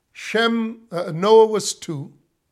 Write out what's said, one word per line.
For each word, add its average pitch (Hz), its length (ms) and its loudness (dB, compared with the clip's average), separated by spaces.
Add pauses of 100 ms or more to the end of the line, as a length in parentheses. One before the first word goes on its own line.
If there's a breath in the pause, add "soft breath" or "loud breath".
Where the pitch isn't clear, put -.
(120)
Shem, 226 800 -4
uh, 175 220 -8
Noah 214 340 6
was 208 280 -4
two. - 400 -12 (380)